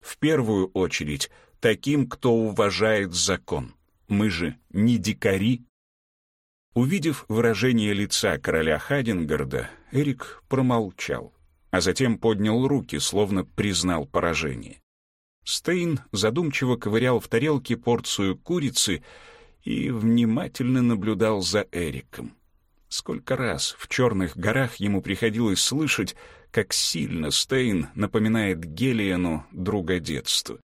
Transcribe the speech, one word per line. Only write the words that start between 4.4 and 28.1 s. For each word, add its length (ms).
не 260
дикари". 680
Увидев 540
выражение 680
лица 440
короля 400
Хадингарда, 920
Эрик 560
промолчал, 840
а 100
затем 360
поднял 500
руки, 320
словно 460
признал 600
поражение. 760
Стейн 580
задумчиво 640
ковырял 440
в 80
тарелке 500
порцию 600
курицы 640
и 260
внимательно 920
наблюдал 600
за 300
Эриком. 640
Сколько 460
раз 440
в 80
Чёрных 500
горах 380
ему 260
приходилось 600
слышать, 540
как 220
сильно 580
Стейн 640
напоминает 640